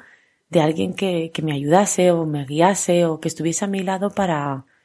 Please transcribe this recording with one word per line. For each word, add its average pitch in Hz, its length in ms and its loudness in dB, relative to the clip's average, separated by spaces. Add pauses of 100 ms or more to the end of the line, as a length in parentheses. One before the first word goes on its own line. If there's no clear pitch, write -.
(500)
de 170 120 2
alguien 175 320 0
que, 170 400 -4
que - 80 -6
me 156 120 -2
ayudase 175 580 4
o 170 160 0
me 147 180 -4
guiase 175 600 2
o 156 140 -2
que 165 80 -6
estuviese 160 380 -4
a - 20 -6
mi 196 140 -4
lado 190 300 -4
para, 147 540 -2 (200)